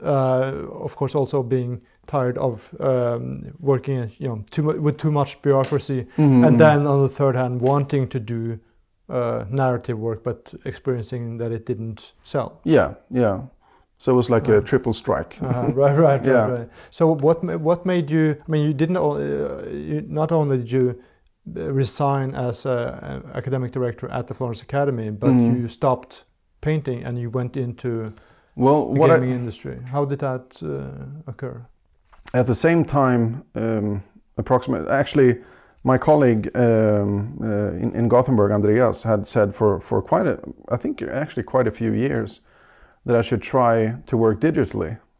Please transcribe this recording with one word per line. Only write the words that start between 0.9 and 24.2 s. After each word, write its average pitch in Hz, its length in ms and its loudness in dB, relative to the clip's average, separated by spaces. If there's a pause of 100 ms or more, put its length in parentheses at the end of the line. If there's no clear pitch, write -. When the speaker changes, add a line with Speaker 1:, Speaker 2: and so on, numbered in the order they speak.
Speaker 1:
course, 131 180 -4
also 139 280 0
being 123 380 -4 (260)
tired 127 300 -2
of, 117 440 -6
um, 127 800 -2
working, 131 600 -2
you 135 100 -6
know, 110 220 -8
too 156 120 -2
mu-, 151 180 0
with 147 180 0
too 160 140 0
much 143 280 -2
bureaucracy, 135 640 0 (160)
Speaker 2:
Mm-hmm, 135 260 8
Speaker 1:
and - 0 -
Speaker 2:
mm-hmm. - 140 8
Speaker 1:
then 147 280 6
on 139 160 2
the 135 60 4
third 135 280 0
hand, 127 260 -2
wanting 139 460 2
to 131 120 -4
do, 113 380 -6 (500)
uh, 117 420 -2
narrative 127 480 -2
work, 110 240 -6
but - 320 -8 (100)
experiencing 120 760 -8
that 117 140 -6
it 113 140 -8
didn't 113 460 -8 (100)
sell. - 420 -6
Speaker 2:
Yeah, 127 300 4 (160)
yeah. 113 300 0 (580)
So - 140 0
it 127 40 4
was 123 140 2
like 120 180 2
a 113 80 6
Speaker 1:
Right. 101 100 2
Speaker 2:
triple 127 260 0
strike. - 500 -6
Speaker 1:
Uh-huh. 123 300 -2
<laughs> - 20 -4
Right, 139 240 4
right, - 0 -
right, 139 260 4
Speaker 2:
Yeah. 127 260 4
Speaker 1:
right. 117 180 -6 (220)
So 160 220 2
what 160 300 2
ma-, 170 160 -4
what 170 280 0
made 175 240 0
you? 156 260 2 (100)
I - 40 -6
mean, 151 160 2
you 151 80 0
didn't 160 220 0
o-, 151 220 0
uh, 143 520 -4
you, 151 380 -6
not 151 240 -2
only 147 260 2
did 117 140 -8
you, 123 220 2 (640)
uh, 160 160 -6
resign 135 600 -2
as 123 320 -6
a, 123 560 -6 (120)
a - 20 -10
academic 127 360 -4
director 123 380 -6
at 127 160 -6